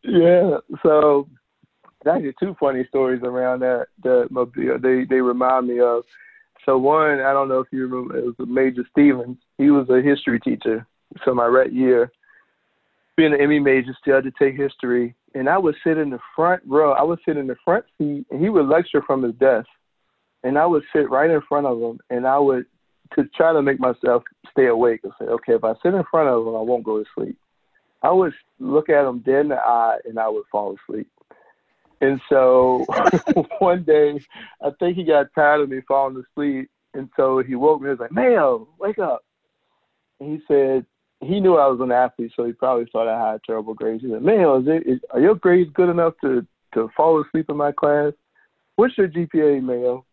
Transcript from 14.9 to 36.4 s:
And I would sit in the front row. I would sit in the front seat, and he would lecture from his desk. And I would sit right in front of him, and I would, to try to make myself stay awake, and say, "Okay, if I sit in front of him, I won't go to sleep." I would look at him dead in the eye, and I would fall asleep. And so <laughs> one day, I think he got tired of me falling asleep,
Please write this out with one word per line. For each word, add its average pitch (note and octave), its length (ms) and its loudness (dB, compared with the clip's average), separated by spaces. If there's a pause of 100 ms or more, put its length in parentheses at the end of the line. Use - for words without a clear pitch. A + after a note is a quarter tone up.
And C3 140 -4
I E3+ 80 2
would F3+ 260 0
sit D#3+ 140 0
in D3+ 140 -2
the B2 100 -8 (160)
front F3 300 0
row. C#3+ 260 2
I C3+ 100 2
would E3 220 -2
sit D3+ 140 -2
in C#3 80 -6
the B2 180 -8
front G3 220 0 (100)
seat, D3 340 -6
and C3+ 80 -8
he F#3 120 0
would E3 160 2
lecture D#3 340 0
from C3+ 220 -2
his A#2 140 -4
desk. B2 300 2 (800)
And C3+ 140 -2
I D#3+ 80 2
would D#3+ 160 0 (100)
sit D3 160 0
right C#3+ 220 2
in D3+ 180 2
front D3 180 -2
of A#2+ 140 -2
him, A#2 180 -6 (120)
and B2 160 -4
I C3+ 120 2
would, C3+ 280 0 (500)
to C#3+ 80 0 (100)
try E3 200 2
to D3 80 2
make C#3 180 -2
myself B2 440 0 (260)
stay C3 160 2
awake, A#2 380 0
and G2 140 -12
say, G#2 60 -10
"Okay, A#2 300 -2
if A2+ 100 -2
I A2+ 80 -2 (100)
sit F3+ 120 0
in F3+ 160 -2
front D#3 180 2
of A#2 180 0
him, A2+ 80 -6
I A2 60 -6
won't A#2 240 -4
go G#2+ 180 -4
to - 120 -12
sleep." - 240 -10 (640)
I C#3+ 80 2
would F3+ 240 2 (260)
look C#3+ 300 -2
at C#3+ 160 4
him B2 140 -6
dead C3 200 2
in D3 80 0
the C3 80 -2
eye, A2+ 480 0
and A2+ 140 -10
I A2 100 -2
would G#2+ 240 -6
fall G2+ 240 -6
asleep. - 320 -12 (920)
And C3+ 260 0
so B2+ 560 4 (360)
<laughs> - 380 -2
one F3+ 260 0
day, D3+ 360 2 (400)
I C#3+ 180 -4
think F3 200 -4
he F#3 40 -8
got D3 320 0
tired D3+ 280 2
of C3+ 80 -4
me C3 180 -8
falling C3+ 340 -2
asleep, C#3 460 -6 (240)